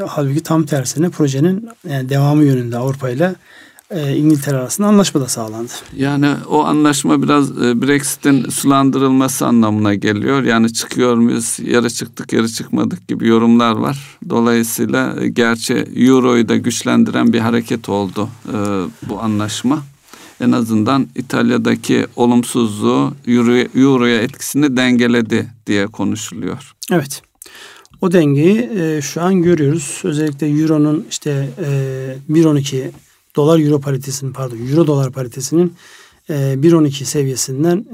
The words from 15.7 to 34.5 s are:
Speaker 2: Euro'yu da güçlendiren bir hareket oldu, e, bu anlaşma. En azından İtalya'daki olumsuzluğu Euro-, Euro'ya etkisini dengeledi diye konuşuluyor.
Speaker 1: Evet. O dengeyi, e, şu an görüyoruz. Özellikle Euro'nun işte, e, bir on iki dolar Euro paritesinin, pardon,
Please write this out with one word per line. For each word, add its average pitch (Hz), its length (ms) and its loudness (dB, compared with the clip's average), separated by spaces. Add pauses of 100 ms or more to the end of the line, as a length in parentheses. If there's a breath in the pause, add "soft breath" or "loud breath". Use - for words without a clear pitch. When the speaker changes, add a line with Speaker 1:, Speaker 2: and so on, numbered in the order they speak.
Speaker 2:
Euro'yu 120 540 4
da 113 80 2
güçlendiren 117 760 0
bir 113 60 0
hareket 117 500 -2
oldu, 101 400 -4 (180)
e, - 100 -6 (520)
bu 101 100 -8
anlaşma. 110 640 -2 (580 loud breath)
En 123 100 2
azından 117 640 0
İtalya'daki 117 880 0 (100)
olumsuzluğu 120 1000 0 (140)
Euro-, 120 520 2
Euro'ya 120 420 4
etkisini 135 560 -2
dengeledi 120 720 2 (200)
diye 101 200 0
konuşuluyor. 101 840 -8 (180)
Speaker 1:
Evet. 143 300 -2 (800 loud breath)
O 190 100 0
dengeyi, 175 580 4 (100)
e, 156 220 -2
şu 151 200 -6
an 185 200 2
görüyoruz. 160 640 0
Özellikle 151 440 -2
Euro'nun 151 600 2
işte, 139 400 -4 (140)
e, 135 520 -4 (140)
bir 160 160 4
on 151 100 4
iki 135 360 -2 (440 soft breath)
dolar 156 240 4
Euro 147 220 2
paritesinin, 135 520 -6
pardon, 123 240 -8 (140)